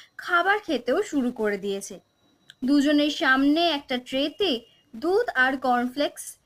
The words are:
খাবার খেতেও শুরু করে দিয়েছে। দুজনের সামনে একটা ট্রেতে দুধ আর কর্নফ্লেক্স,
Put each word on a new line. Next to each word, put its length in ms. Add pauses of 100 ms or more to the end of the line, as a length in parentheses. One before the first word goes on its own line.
(180)
খাবার 420
খেতেও 440
শুরু 280
করে 260
দিয়েছে। 420 (680)
দুজনের 440
সামনে 600
একটা 280
ট্রেতে 640 (340)
দুধ 400
আর 220
কর্নফ্লেক্স, 880